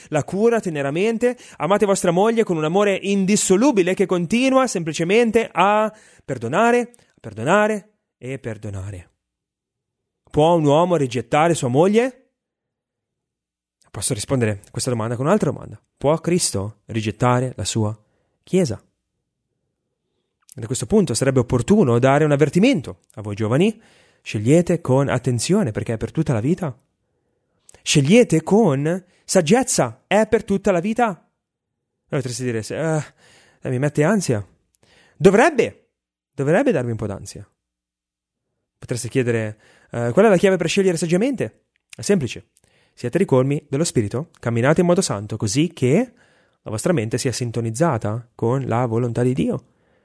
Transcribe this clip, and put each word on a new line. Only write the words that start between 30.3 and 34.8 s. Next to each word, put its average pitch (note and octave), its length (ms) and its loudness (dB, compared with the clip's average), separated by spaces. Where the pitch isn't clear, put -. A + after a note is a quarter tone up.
tutta G3 280 0
la E3+ 80 0
vita. A3 260 -2
Allora F#3+ 180 -8
potresti B2+ 360 -6
dire, A2+ 180 -4
"Se, D#3 340 -4
eh, D3+ 60 -2
eh, - 80 -8
mi B2+ 80 -4
mette D3 260 0
ansia." D#3 420 0